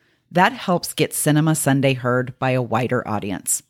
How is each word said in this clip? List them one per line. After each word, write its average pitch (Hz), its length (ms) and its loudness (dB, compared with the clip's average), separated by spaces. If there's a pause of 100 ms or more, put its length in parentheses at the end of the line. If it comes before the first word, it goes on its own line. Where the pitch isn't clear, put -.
(300)
That 185 220 2
helps 180 420 -2
get - 180 0
Cinema 151 440 2
Sunday 139 380 2
heard 127 440 -2
by 131 140 0
a 127 100 0
wider 117 460 -2
audience. 101 600 -4